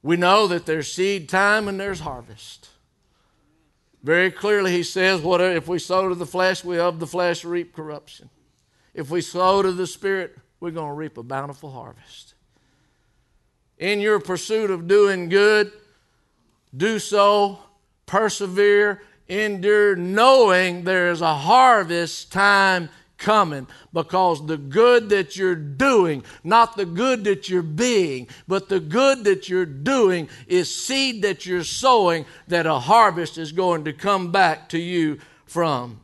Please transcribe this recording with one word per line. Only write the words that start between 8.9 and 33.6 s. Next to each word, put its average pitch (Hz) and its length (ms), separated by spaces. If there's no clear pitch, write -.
If 139 160
we 175 100
sow 185 420
to 190 120
the 180 120
Spirit, 190 520
we're 170 120
gonna 156 220
reap 151 240
a 117 60
bountiful 135 480
harvest." - 640
In 202 220
your 208 200
pursuit 208 520
of 170 160
doing 196 420
good, 208 420
do 214 220
so, 202 600
persevere, 202 1000
endure, 208 680
knowing 185 880
there 180 280
is 165 100
a 160 140
harvest 175 960
time 190 580
coming, 170 500
because 165 540
the 156 100
good 214 520
that 196 260
you're 185 200
doing, 160 680
not 226 360
the 202 80
good 214 400
that 196 240
you're 180 120
being, 165 680
but 196 220
the 190 100
good 214 460
that 190 240
you're 180 160
doing 175 640
is 180 260
seed 262 480
that 196 240
you're 180 180
sowing 185 640
that 170 180
a 143 140
harvest 170 580
is 160 140
going 170 320